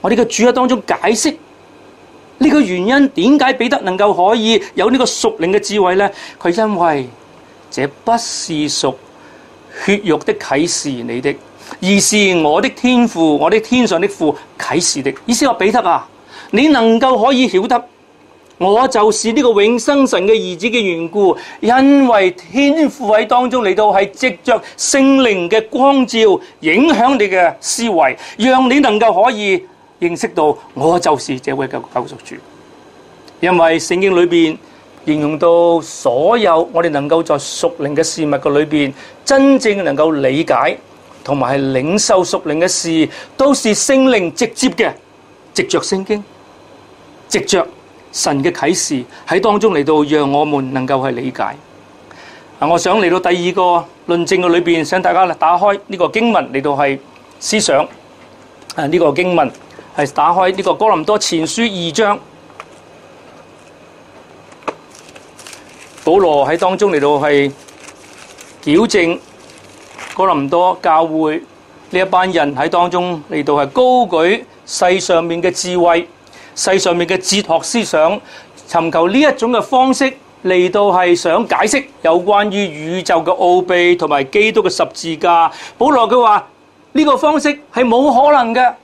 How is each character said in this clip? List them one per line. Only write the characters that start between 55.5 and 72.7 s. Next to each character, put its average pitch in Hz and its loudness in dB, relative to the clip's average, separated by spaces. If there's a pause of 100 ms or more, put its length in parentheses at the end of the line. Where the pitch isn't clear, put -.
開 202 2
呢 196 -12
個 170 0
經 226 0
文 131 -2
嚟 135 -2
到 143 -2
係 139 -2 (440)
思 214 -2
想。 151 0 (880)
啊， 151 -4
呢 170 0
個 160 2
經 180 -2
文 143 0 (460)
係 143 -4
打 151 0
開 185 0
呢 190 -8
個 180 -2
哥 208 0
林 156 -6
多 208 0
前 165 -4
書 220 -6 (260)
二 160 -6
章， 202 0 (4000)
保 170 4
羅 147 2
喺 160 0
當 190 -2
中 202 0
嚟 147 0
到 143 2
係 143 2 (1120)
矯 175 2
正 175 -2 (920)
哥 185 0
林 139 -2
多 180 0
教 165 2
會 156 -2 (460)
呢 180 -2
一 190 2
班 185 0
人 143 -2
喺 147 -2
當 175 0